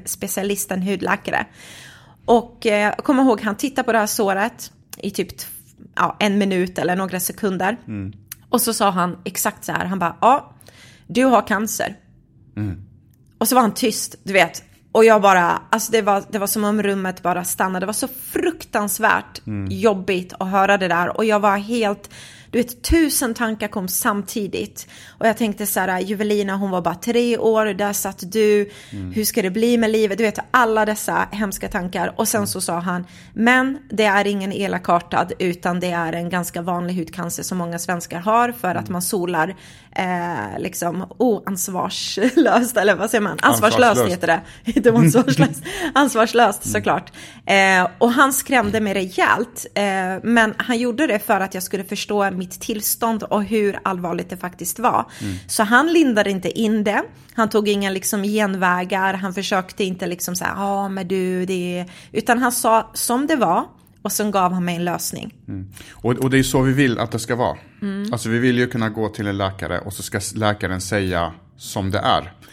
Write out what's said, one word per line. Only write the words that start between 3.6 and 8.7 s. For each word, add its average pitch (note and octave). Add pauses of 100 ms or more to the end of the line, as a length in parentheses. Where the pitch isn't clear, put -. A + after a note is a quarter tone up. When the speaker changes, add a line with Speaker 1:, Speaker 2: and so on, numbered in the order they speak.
Speaker 1:
på A3+
det A3+
här G#3+
såret G3+ (260)
i G3+
typ -
t-, - (500)
ja, -
en G3+
minut F#3
eller F3+
några F#3
sekunder. F#3+ (100)
Speaker 2:
Mm. G2+ (360)
Speaker 1:
Och A#3+
så A3+